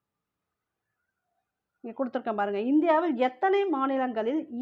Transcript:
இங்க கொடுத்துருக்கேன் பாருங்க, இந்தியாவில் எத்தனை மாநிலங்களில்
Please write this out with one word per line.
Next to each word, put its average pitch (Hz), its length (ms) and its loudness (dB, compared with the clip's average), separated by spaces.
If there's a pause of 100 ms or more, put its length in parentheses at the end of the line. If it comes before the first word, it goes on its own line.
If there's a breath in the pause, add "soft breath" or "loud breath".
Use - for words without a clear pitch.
(1800)
இங்க 233 140 -10
கொடுத்துருக்கேன் 240 420 -4
பாருங்க, 202 200 0 (120)
இந்தியாவில் 311 420 4 (140)
எத்தனை 381 320 0 (140)
மாநிலங்களில் 262 640 -2 (220)